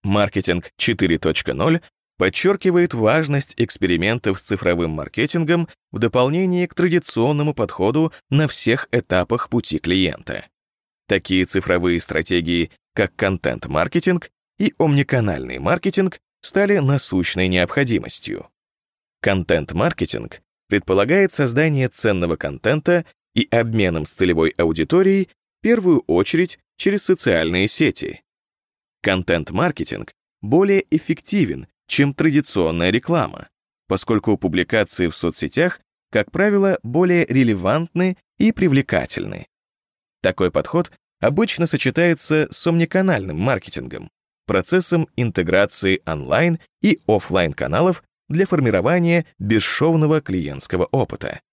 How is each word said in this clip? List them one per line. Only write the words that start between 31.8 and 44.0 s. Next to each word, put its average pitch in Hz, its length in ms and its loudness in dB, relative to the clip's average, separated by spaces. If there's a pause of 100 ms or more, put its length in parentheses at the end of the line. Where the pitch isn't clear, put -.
чем 139 260 0
традиционная 92 760 0
реклама, 127 600 -2 (380)
поскольку 104 500 0
публикации 90 680 0
в 78 80 -4
соцсетях, 85 640 -2 (300)
как 107 200 -2
правило, 196 500 0
более 170 440 2
релевантны 131 920 0 (200)
и 214 140 4
привлекательны. 80 960 -2 (760)
Такой 92 300 0
подход 160 400 -2 (280)
обычно 156 480 0
сочетается 156 840 0
с - 160 -8
омниканальным 165 720 0
маркетингом, 85 720 -6 (380)